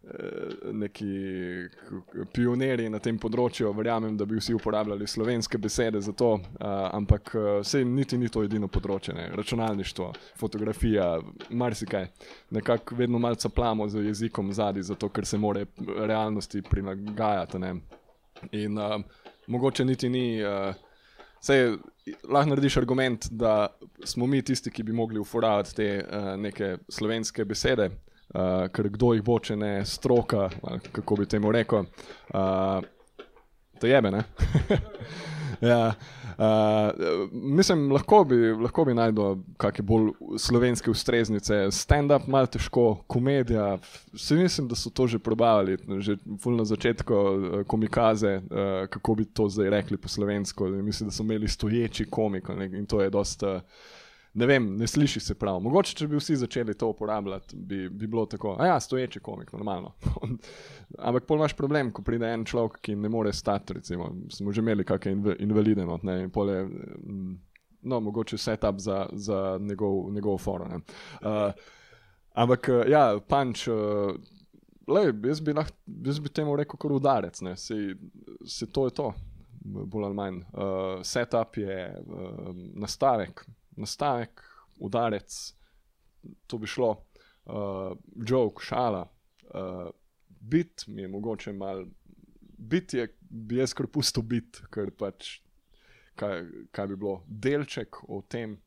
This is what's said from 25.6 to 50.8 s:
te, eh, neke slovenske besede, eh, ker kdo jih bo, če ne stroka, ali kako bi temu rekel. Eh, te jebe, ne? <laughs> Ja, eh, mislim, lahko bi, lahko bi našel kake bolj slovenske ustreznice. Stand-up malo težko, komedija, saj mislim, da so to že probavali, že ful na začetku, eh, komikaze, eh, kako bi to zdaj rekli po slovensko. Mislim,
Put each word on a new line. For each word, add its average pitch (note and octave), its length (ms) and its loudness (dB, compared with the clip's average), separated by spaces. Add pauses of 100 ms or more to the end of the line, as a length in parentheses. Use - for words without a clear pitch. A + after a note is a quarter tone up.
te, G#2+ 120 2 (100)
eh, G2 400 -4
neke G2 400 -4 (120)
slovenske A2 560 -2
besede, G#2+ 400 2
eh, F#2 880 -2
ker G#2 160 0
kdo A#2 240 4
jih A2 100 2
bo, A#2 160 4
če - 160 -4
ne G#2 180 -2 (120)
stroka, A2+ 640 2 (140)
ali - 160 -6 (120)
kako G#2+ 240 0
bi G2+ 100 2
temu G#2+ 260 2
rekel. A2 340 4 (480)
Eh, F#2+ 540 2 (920)
te A#2 100 2
jebe, B2 220 6
ne? G2 120 0 (460)
<laughs> - 600 -2 (320)
Ja, A#2 320 6 (440)
eh, G#2+ 540 4 (400)
mislim, C#3+ 600 4
lahko F#3+ 320 8
bi, C3 120 4 (160)
lahko A#2 340 2
bi C3 80 4
našel G#2+ 480 2 (160)
kake G2+ 260 0
bolj A2 280 6 (260)
slovenske A#2+ 540 4
ustreznice. A2 800 2
Stand-up C#3+ 560 4
malo C3+ 200 4
težko, A2+ 600 2
komedija, A#2 720 2 (380)
saj - 220 2
mislim, E3+ 300 4
da A#2 80 -2
so - 140 -6
to B2+ 180 2
že A2+ 120 0
probavali, A2 580 4 (220)
že G2+ 180 0 (240)
ful A#2+ 140 2
na A2+ 100 2
začetku, A2 480 0
eh, G2 540 2
komikaze, A2 720 2
eh, F#2+ 480 -2
kako - 280 -2
bi G#2+ 100 0
to G#2+ 240 0
zdaj G2 200 2
rekli G2 280 0
po - 100 -10
slovensko. G2+ 600 -2
Mislim, G2+ 420 -2